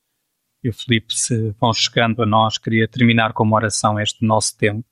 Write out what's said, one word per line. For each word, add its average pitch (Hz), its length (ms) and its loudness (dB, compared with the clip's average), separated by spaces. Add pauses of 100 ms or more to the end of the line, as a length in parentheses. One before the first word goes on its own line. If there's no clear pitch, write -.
(640)
e 131 60 0
o 104 40 -6
Filipe - 400 -2
se 110 380 -2
vão 113 220 0
chegando 117 500 0
a - 20 0
nós, 107 320 2
queria 113 300 0
terminar 117 460 2
com 120 100 0
uma 107 140 2
oração 107 420 0
este 107 260 -4
nosso 110 320 0
tempo. 107 340 -2